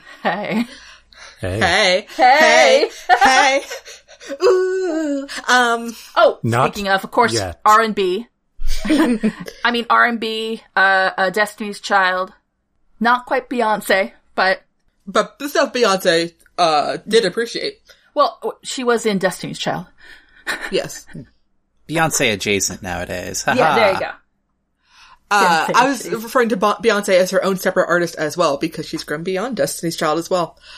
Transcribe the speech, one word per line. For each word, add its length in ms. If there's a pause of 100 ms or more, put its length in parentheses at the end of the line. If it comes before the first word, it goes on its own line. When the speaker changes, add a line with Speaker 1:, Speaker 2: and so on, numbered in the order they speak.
(240)
Speaker 1:
Hey. 420 (760)
Speaker 2:
Hey. 180
Speaker 3:
Hey. 560
Speaker 1:
Hey. 720 (200)
Speaker 3:
Hey. 100
Hey. 420 (800)
Ooh. 840 (200)
Um. 480 (200)
Speaker 1:
Oh, 280
Speaker 2:
Not 300
Speaker 1:
speaking 160
of, 140
of 80
course, 220
Speaker 2:
yet. 320
Speaker 1:
R 160
and 140
B. 320 (300)
<laughs> 280
I 840
mean, 180
R 160
and 140
B, 420 (140)
uh, 420
uh, 120
Destiny's 520
Child. 500 (680)
Not 260
quite 240
Beyonce, 640 (240)
but 260 (460)
Speaker 3:
But 320
the 100
stuff 240
Beyonce, 600 (240)
uh, 400 (100)
did 180
appreciate. 540 (340)
Speaker 1:
Well, 300
w-, 200
she 200
was 220
in 120
Destiny's 420
Child. 280 (600)
<laughs> 240
Speaker 3:
Yes. 340 (840)
Speaker 4:
Beyonce 460
adjacent 500
nowadays. 640
Speaker 1:
Yeah, 80 (200)
there 140
you 60
Speaker 4:
Ha-ha. 40
Speaker 1:
go. 180 (1160)
Speaker 3:
Uh, 340
Speaker 1:
Beyonce 80
Speaker 3:
I 120
was 140
Speaker 1:
adjacent. 220
Speaker 3:
referring 260
to 80
Bo-, 180
Beyonce 400
as 160
her 120
own 140
separate 300
artist 280
as 220
well, 200
because 300
she's 160
grown 200
beyond 340
Destiny's 400
Child 220
as 100
well. 280 (200)